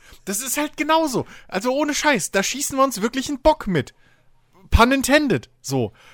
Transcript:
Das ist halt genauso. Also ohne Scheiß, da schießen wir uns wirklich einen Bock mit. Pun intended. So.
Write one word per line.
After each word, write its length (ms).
Das 160
ist 180
halt 200
genauso. 480
Also 240
ohne 200
Scheiß, 380
da 100
schießen 360
wir 80
uns 160
wirklich 260
einen 140
Bock 260
mit. 260
Pun 240
intended. 560
So. 300